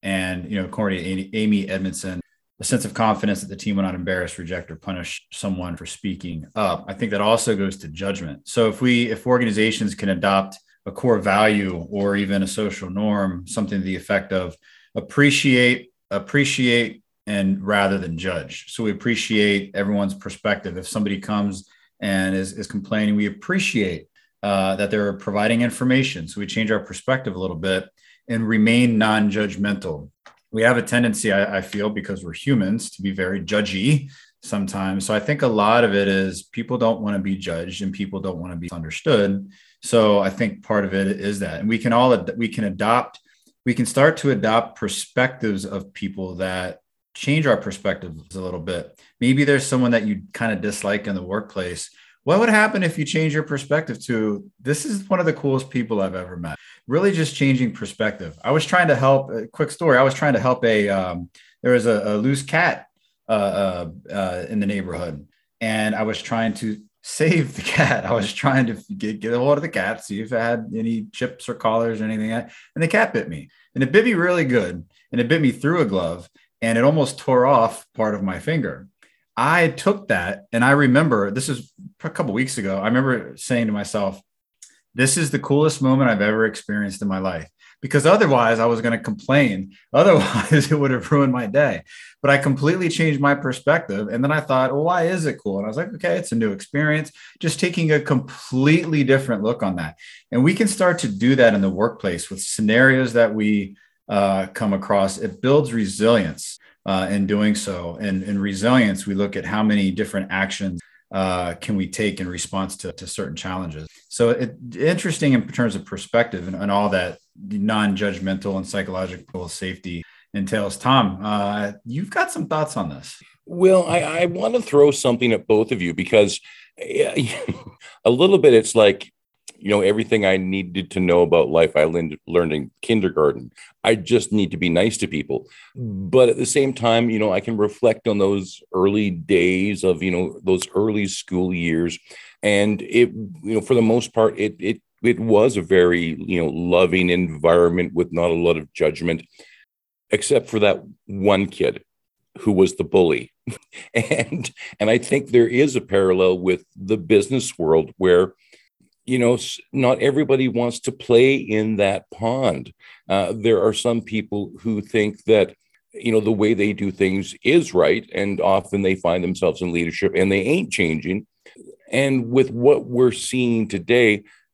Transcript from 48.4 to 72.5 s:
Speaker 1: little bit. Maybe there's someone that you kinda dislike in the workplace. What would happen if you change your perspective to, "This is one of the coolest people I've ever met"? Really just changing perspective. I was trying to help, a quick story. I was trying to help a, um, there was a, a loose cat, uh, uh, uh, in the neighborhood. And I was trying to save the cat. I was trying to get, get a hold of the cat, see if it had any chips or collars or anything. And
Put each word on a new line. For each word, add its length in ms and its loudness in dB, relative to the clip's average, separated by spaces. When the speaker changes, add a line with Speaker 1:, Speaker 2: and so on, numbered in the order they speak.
Speaker 1:
little 180 -8
bit. 400 -8
Maybe 240 2
there's 220 2
someone 260 0
that 140 2
you 180 -4
kinda 220 -4
dislike 520 -4
in 80 -4
the 80 -6
workplace. 680 -8
What 160 2
would 100 2
happen 340 2
if 160 -2
you 60 -2
change 280 0
your 100 -2
perspective 600 -4
to, 400 -2
"This 260 -4
is 240 -6
one 100 0
of 60 -2
the 80 2
coolest 360 -2
people 320 -4
I've 140 -4
ever 220 -12
met"? 200 -10
Really 260 2
just 240 -2
changing 360 2
perspective. 720 -6
I 80 0
was 140 2
trying 240 2
to 60 4
help, 360 2
a 160 -6
quick 240 -4
story. 260 4
I 60 6
was 100 4
trying 200 0
to 60 2
help 240 0
a, 260 4
um, 400 -4
there 100 4
was 120 2
a, 200 2
a 120 0
loose 260 0
cat, 440 0
uh, 40 -2
uh, 840 -2
uh, 360 -4
in 100 -4
the 80 -2
neighborhood. 600 -6
And 340 -2
I 80 -2
was 180 -4
trying 340 -2
to 260 -6
save 540 0
the 60 -12
cat. 440 0
I 80 -2
was 180 0
trying 360 2
to 60 -4
get, 260 -6
get 120 -4
a 60 0
hold 180 2
of 40 -4
the 80 -6
cat, 340 -4
see 180 -6
if 100 -10
it 80 0
had 360 -2
any 360 -4
chips 360 -8
or 80 -8
collars 460 -2
or 20 -4
anything. 280 -4
And 200 -6